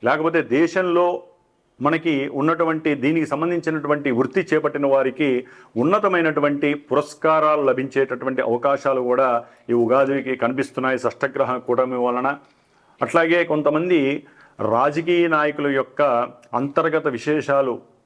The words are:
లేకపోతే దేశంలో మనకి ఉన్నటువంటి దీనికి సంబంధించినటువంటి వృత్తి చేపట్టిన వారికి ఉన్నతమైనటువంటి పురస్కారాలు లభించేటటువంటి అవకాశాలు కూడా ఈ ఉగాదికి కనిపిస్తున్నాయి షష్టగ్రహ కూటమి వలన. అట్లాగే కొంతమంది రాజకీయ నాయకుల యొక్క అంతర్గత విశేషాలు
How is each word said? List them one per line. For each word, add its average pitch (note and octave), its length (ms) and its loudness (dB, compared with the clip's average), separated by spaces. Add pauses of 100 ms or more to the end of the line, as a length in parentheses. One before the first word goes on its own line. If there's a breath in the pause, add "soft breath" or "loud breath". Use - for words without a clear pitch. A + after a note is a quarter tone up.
లేకపోతే D#3 380 2
దేశంలో F3 800 0 (580)
మనకి D3+ 520 -2
ఉన్నటువంటి D#3+ 640 0
దీనికి D3+ 300 0
సంబంధించినటువంటి D3 840 -2
వృత్తి C3+ 420 0
చేపట్టిన D3 320 0
వారికి C3+ 600 0 (320 loud breath)
ఉన్నతమైనటువంటి D3+ 960 0
పురస్కారాలు D3+ 880 0
లభించేటటువంటి C3 800 -2
అవకాశాలు C3 600 0
కూడా B2 440 0 (240 loud breath)
ఈ A#2 40 2
ఉగాదికి C3 600 2
కనిపిస్తున్నాయి C3 640 -2
షష్టగ్రహ B2+ 580 -2
కూటమి B2+ 400 -2
వలన. B2 400 -2 (640 soft breath)
అట్లాగే E3 420 2
కొంతమంది D3+ 800 0 (380 loud breath)
రాజకీయ D3+ 680 2
నాయకుల D3+ 400 0
యొక్క C#3 340 -2 (520)
అంతర్గత D3+ 540 0
విశేషాలు C#3 720 0 (260)